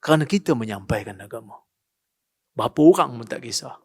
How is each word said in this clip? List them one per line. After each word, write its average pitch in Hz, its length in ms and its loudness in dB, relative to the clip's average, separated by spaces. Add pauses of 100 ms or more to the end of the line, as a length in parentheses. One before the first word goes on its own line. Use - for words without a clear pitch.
kerana 156 240 2
kita 175 320 -2
menyampaikan 104 640 -6
agama. 110 400 -16 (960)
Berapa 117 240 -2
orang 151 400 6
pun 110 80 -16
tak - 160 -10
kisah. 127 380 -10